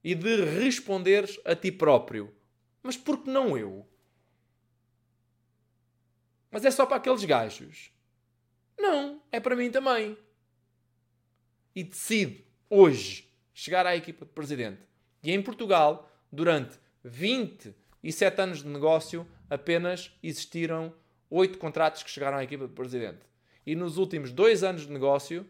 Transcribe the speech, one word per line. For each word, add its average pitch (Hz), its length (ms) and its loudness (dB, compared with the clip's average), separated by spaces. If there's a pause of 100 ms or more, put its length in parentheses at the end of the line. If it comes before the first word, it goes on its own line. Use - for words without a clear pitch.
E 170 120 -2
de 202 300 2
responderes 196 1000 0
a 170 100 2
ti 185 160 -4
próprio. 117 600 2 (480)
"Mas 254 160 -8
por - 240 -4
que 269 80 -8
não 262 260 0
eu? 101 300 -8 (2750)
Mas 214 160 -6
é 262 60 8
só 262 160 4
para 269 100 2
aqueles 254 260 0
gajos?" 120 680 -2 (880)
Não, 294 420 0 (100)
é 240 80 -2
para 247 160 0
mim 247 140 0
também. 233 480 0 (1600)
E 185 80 -10
decide - 640 -4 (200)
hoje 180 600 6 (240)
chegar 180 320 0
à 180 100 0
equipa 165 300 -10
de - 60 -20
presidente. 127 500 -8 (400)
E 151 100 -4
em 196 80 0
Portugal, 190 680 2 (220)
durante 151 480 0 (240)
vinte 131 720 -6 (280)
e 156 80 -8
sete 190 300 0
anos 175 220 -4
de 147 60 -12
negócio, 160 580 0 (240)
apenas 175 720 -4
existiram 165 680 -6 (380)
oito 185 300 2
contratos 156 420 -2
que - 80 -16
chegaram 139 280 -4
à 135 60 -4
equipa 135 240 -10
de - 60 -16
presidente. 120 460 -8 (480)
E 151 80 -4
nos 170 220 -4
últimos 165 340 -4
dois 190 320 4
anos 170 240 -4
de 147 40 -14
negócio 139 580 -2